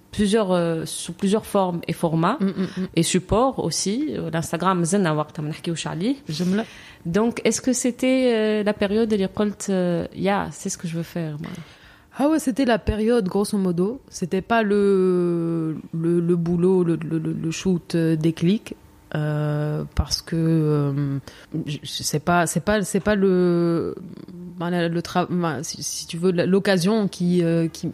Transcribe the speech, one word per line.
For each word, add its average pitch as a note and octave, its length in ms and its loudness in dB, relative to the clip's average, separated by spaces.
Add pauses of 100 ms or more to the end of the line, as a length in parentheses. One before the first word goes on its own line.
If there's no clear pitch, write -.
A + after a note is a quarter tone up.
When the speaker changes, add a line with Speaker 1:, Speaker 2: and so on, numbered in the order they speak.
(120)
Speaker 1:
plusieurs, G#3 400 2
euh, E3+ 320 0
sous - 280 -10
plusieurs G3+ 340 -2
formes F3+ 420 0
et E3+ 40 0
formats. E3 480 0
Speaker 2:
مم. F#3+ 140 0 (240)
مم. F#3 180 -4
Speaker 1:
Et E3 60 4
supports G#3 640 2
aussi. A3+ 500 -2 (180)
L'Instagram, E3+ 440 0
مازلنا F3 360 2
وقتها D3+ 300 -4
ما D3+ 60 -4
نحكيوش D#3+ 380 -6
عليه. E3+ 280 -2 (160)
Speaker 2:
جملة. F3+ 340 0 (400)
Speaker 1:
Donc, G#3 400 0
est-ce A3+ 160 0
que C4 120 0
c'était, B3+ 480 0 (120)
euh, G#3+ 300 2
la G#3 100 0 (100)
période G#3+ 300 2
où G#3+ 40 2
tu F#3+ 80 2
as F#3 220 -2
dit, G3+ 240 -6
euh, « F3+ 360 0 (220)
Ya, G3 120 0 (180)
c'est - 100 -8
ce - 100 -8
que - 80 -8
je D#3+ 120 -6
veux E3 180 -6
faire, D#3+ 260 -6
moi ». - 80 -12 (680)
Speaker 2:
Ah C#4 100 2
ouais, D#4 100 4
c'était C4 260 0 (100)
la G#3 40 2
période, A3 460 2 (100)
grosso G3+ 240 0
modo. F#3 300 0 (300)
C'était F#3 340 -2
pas A3+ 100 4
le, G3+ 200 4 (1200)
le, E3+ 80 2 (180)
le F3+ 60 4
boulot, F3 480 2
le, E3 100 2 (160)
le, E3 160 0
le, D#3+ 60 -2 (120)
le E3 60 -2 (100)
shoot, F3+ 360 0
euh, E3 180 2 (140)
déclic. E3+ 360 2 (500)
Euh, D3+ 680 -2 (160)
parce D3+ 220 -2
que, - 140 -6
euh, D3 840 2 (480)
je, D3 160 -6
je, - 280 -10
c'est D3+ 200 -2
pas, F3 100 4 (120)
c'est E3 160 -2
pas, G#3 140 4
c'est F#3 280 -2
pas G#3+ 40 4 (100)
le, E3+ 720 2 (680)
voilà, E3+ 280 0
le E3+ 200 -2
tra-, F3+ 200 0
ma-, E3 400 -2
si, - 140 -10
si - 240 -8
tu - 160 -10
veux, F#3 160 4
la, F3 80 2
l'occasion F#3+ 500 2 (120)
qui, F3 220 -2 (120)
euh, E3 260 2
qui, - 260 -12